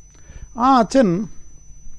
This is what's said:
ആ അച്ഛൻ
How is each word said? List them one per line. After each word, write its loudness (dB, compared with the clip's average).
ആ 4
അച്ഛൻ 2